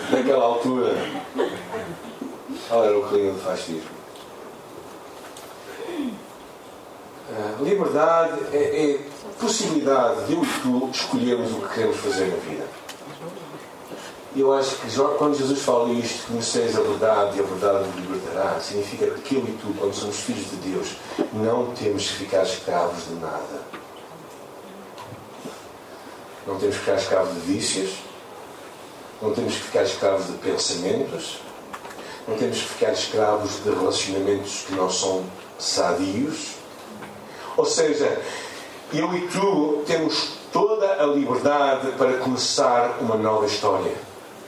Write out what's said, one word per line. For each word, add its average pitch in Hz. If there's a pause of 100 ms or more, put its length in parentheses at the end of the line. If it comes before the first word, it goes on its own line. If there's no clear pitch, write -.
naquela 127
altura. 120 (1700)
Tal 117
era 104
o 101
clima 101
do 92
fascismo. 87 (3750)
A -
liberdade 160 (140)
é, 143
é 147 (400)
possibilidade 139
de 151
eu 170
e 127 (140)
tu 127
escolhermos 120
o 110 (120)
que -
queremos 110
fazer 95
na 87
vida. - (1700)
E 135
eu 135
acho 135
que 123
já, 120 (140)
quando 147
Jesus 135
fala 120
isto, 120
"Conheceis 117
a 107
verdade 104
e -
a 98
verdade 98
vos 92
libertará", 95
significa 104
que -
eu 127
e 110
tu, 104
quando 101
somos 104
filhos 98
de 95
Deus, 92 (360)
não 113
temos 107
que -
ficar 95
escravos 85
de 82
nada. - (2750)
Não 95
temos 98
que -
ficar 98
escravos 92
de 87
vícios, 95 (1300)
não -
temos 113
que -
ficar -
escravos 95
de 87
pensamentos, - (880)
não 226
temos -
que -
ficar -
escravos 107
de 104
relacionamentos 98
que 95
não 95
são 92 (340)
sadios. 98 (1000)
Ou 156
seja, 143 (720)
eu 160
e 175
tu 156
temos 160 (180)
toda 202
a 151
liberdade 135
para 127
começar 123
uma 110
nova 107
história. 95 (540)